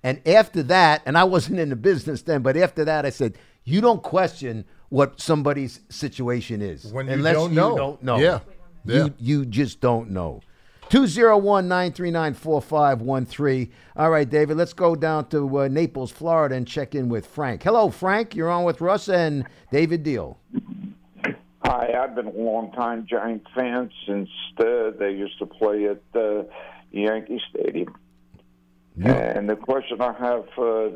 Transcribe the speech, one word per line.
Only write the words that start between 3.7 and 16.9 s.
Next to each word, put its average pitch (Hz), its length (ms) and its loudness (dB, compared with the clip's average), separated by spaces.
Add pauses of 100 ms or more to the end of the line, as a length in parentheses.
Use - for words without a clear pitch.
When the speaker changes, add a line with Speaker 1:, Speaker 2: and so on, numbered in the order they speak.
Speaker 1:
don't 233 220 4
question 139 640 -4 (240)
what 135 320 2
somebody's 143 580 -2 (100)
situation 120 720 -6
is 98 300 -10
Speaker 2:
When 131 160 -8
you 131 60 -4
Speaker 1:
unless 151 220 2
Speaker 2:
don't 165 160 0
Speaker 1:
you 156 40 0
Speaker 2:
know. 202 220 4
Speaker 1:
don't 139 260 -4
know." 123 140 0
Speaker 2:
Yeah. 151 220 4 (440)
Speaker 1:
You, 110 120 -2
Speaker 2:
Yeah. 151 120 4 (120)
Speaker 1:
you 135 260 0
just 117 340 -2
don't 117 300 0
know. 85 320 -6 (480)
Two 262 180 6
zero 214 300 6
one, 196 320 2
nine 180 240 0
three 175 180 -4
nine, 160 220 -2
four 151 280 -2
five 143 400 2
one 127 240 -2
three. 131 440 -2 (260)
All 156 140 2
right, 151 200 2
David, 151 280 2
let's 165 160 0
go 170 220 2
down 156 340 -2
to, 139 320 -2
uh, 135 80 2
Naples, 135 420 -2
Florida 156 440 0
and 123 120 -6
check 143 280 -8